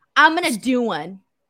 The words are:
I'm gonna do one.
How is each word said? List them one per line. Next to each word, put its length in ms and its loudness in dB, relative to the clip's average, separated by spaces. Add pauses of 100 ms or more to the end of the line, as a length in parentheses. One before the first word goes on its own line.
(160)
I'm 200 4
gonna 160 -2
do 320 -2
one. 380 -8 (280)